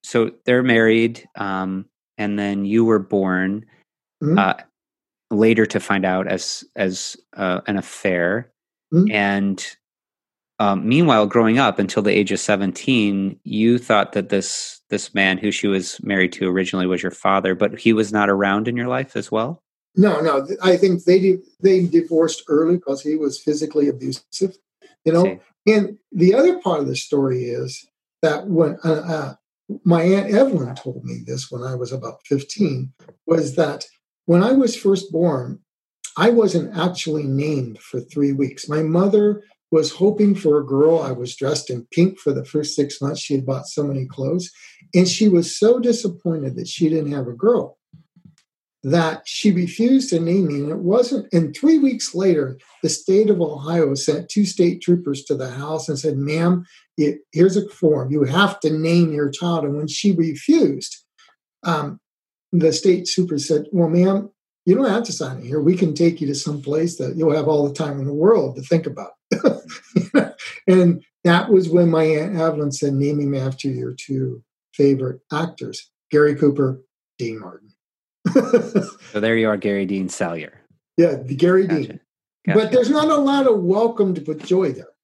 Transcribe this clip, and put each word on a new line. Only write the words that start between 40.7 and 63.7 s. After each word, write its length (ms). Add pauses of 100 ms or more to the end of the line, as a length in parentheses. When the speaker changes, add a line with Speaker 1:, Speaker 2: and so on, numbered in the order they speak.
Speaker 2:
I 120
was 240
dressed 360
in 200
pink 280
for 120
the 140
first 300
six 260
months. 180
She 140
had 120
bought 220
so 160
many 220
clothes. 460 (420)
And 140
she 200
was 300
so 220
disappointed 800
that 100
she 220
didn't 220
have 160
a 60
girl 460 (1040)
that 420
she 260
refused 580
to 100
name 280
me. 80
And 140
it 100
wasn't, 540
and 220
three 240
weeks 340
later, 440 (240)
the 80
state 400
of 120
Ohio 540
sent 340
two 160
state 360
troopers 440
to 100
the 140
house 380
and 100
said, 200
"Ma'am, 480 (320)
it, 240 (100)
here's 240
a 140
form. 420
You 120
have 380
to 80
name 440
your 160
child." 340
And 140
when 100
she 240
refused, 840 (680)
um, 360 (520)
the 220
state 340
super 320
said, 320